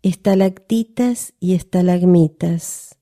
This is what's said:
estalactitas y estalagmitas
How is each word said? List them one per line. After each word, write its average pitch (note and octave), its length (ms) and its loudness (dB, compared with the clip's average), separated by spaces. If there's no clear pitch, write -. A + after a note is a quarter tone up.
estalactitas A3+ 1400 -2
y F3+ 140 -2
estalagmitas F3 1500 0